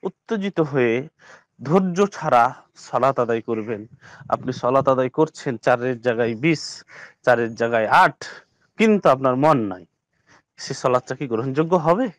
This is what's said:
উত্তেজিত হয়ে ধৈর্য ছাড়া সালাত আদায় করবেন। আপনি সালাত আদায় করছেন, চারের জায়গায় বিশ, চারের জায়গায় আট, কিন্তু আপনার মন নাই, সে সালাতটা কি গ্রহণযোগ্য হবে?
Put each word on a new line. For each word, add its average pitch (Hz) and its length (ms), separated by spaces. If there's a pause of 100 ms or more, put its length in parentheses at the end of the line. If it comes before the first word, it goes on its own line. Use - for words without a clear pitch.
উত্তেজিত 196 500 (140)
হয়ে 123 220 (720)
ধৈর্য 180 300 (180)
ছাড়া 127 280 (420)
সালাত 135 380
আদায় 117 260
করবেন। 110 320 (520)
আপনি 127 180 (100)
সালাত 135 320
আদায় 127 240
করছেন, 156 360 (120)
চারের 123 400
জায়গায় 117 280 (100)
বিশ, 156 200 (600)
চারের 117 340
জায়গায় 117 280 (160)
আট, - 160 (600)
কিন্তু 214 260 (100)
আপনার 131 280
মন 151 140 (140)
নাই, 90 120 (800)
সে - 180
সালাতটা 123 380
কি 147 140
গ্রহণযোগ্য 135 400 (140)
হবে? 214 200 (120)